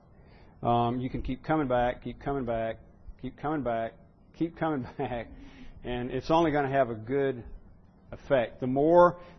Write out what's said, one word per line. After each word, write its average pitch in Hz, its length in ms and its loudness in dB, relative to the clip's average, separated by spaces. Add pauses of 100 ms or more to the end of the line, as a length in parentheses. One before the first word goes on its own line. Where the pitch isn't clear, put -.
(600)
um, 120 380 2
you 123 100 -4
can - 120 -6
keep 131 220 -6
coming 156 260 0
back, 123 340 0
keep 120 160 -10
coming 143 240 -4
back, 113 340 -4 (440)
keep 131 160 -12
coming 147 260 -4
back, 113 300 -4 (440)
keep 165 200 -4
coming 151 360 -2
<laughs> - 40 -16
back, 120 300 -6 (580)
and 123 260 -6
it's 131 180 -4
only 165 220 4
gonna 143 180 0
have 135 200 2
a 113 60 -6
good 127 460 -2 (720)
effect. 117 480 0
The 131 80 -2
more, 170 480 8 (240)